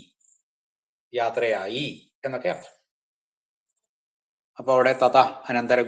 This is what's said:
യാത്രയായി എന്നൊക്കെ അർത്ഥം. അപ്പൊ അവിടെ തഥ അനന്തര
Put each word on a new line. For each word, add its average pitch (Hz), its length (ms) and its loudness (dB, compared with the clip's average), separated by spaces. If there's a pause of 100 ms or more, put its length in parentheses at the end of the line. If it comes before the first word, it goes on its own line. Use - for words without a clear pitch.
(1120)
യാത്രയായി 117 720 -2 (400)
എന്നൊക്കെ 127 280 -6
അർത്ഥം. - 200 -16 (1900)
അപ്പൊ 127 160 -2
അവിടെ 127 260 4
തഥ 123 160 4 (320)
അനന്തര 123 380 0